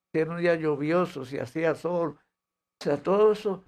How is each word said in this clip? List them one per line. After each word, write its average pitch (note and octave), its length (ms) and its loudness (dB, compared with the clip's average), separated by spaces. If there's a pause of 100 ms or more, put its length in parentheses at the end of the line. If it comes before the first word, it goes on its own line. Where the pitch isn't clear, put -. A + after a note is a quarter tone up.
(120)
Si D#3+ 80 0
era D#3+ 100 0
un E3+ 80 -8
día E3+ 160 2
lluvioso, D#3 680 0
si B2+ 140 -8
hacía D#3 360 -2
sol, E3+ 440 -4 (600)
o - 40 -10
sea, C#3+ 180 0
todo G#3 300 4
eso G#3 360 -4